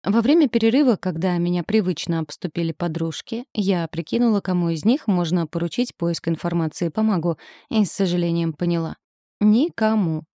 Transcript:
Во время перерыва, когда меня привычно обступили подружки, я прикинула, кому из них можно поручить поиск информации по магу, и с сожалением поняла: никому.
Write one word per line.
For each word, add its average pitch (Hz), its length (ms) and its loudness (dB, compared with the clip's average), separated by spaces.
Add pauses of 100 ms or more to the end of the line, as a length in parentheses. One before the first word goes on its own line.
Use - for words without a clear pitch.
Во 208 180 2
время 294 260 4
перерыва, 226 500 2
когда 175 420 -2
меня 175 240 0
привычно 180 560 0
обступили 165 520 -6
подружки, 165 760 -6 (100)
я 180 320 0
прикинула, 220 520 0
кому 180 300 0
из 165 160 -4
них 240 220 2
можно 175 400 0
поручить 175 500 -4
поиск 170 300 -4
информации 170 640 -2
по 220 120 -4
магу, 175 380 0 (320)
и 214 120 2
с 185 80 -2
сожалением 170 600 0
поняла: 165 440 -2 (420)
никому. 214 840 2 (140)